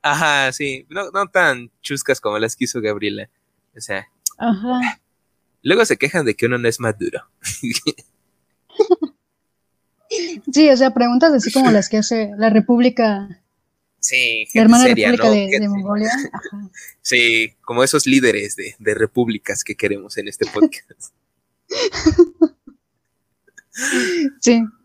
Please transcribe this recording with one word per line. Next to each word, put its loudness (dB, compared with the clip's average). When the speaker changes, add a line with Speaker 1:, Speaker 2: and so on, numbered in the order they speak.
Speaker 1:
Ajá, 0
sí, -8
no, -8
no -4
tan 0
chuscas -4
como -2
las -2
que -4
hizo -6
Gabriela. -6
O -18
sea, -10
Speaker 2:
Ajá. -4
Speaker 1:
luego 2
se 0
quejan -2
de 0
que -4
uno 0
no 0
es -6
maduro. -6
<laughs> -8
Speaker 2:
Sí, 6
o 6
sea, 4
preguntas 2
así 0
como 4
las 2
que 0
hace -2
la 2
República, 2
Speaker 1:
Sí, -4
Speaker 2:
la 0
Speaker 1:
gente 0
Speaker 2:
hermana 8
Speaker 1:
seria, 4
Speaker 2:
República 2
Speaker 1:
¿no? 4
Speaker 2:
de, 2
Speaker 1:
Gente 0
Speaker 2:
de -2
Mongolia. -4
Ajá. -16
Speaker 1:
Sí, 0
como 0
esos 0
líderes 2
de, -12
de -2
repúblicas -4
que -10
queremos -6
en -8
este -6
podcast. -4
<laughs> 0
Speaker 2:
Sí. 2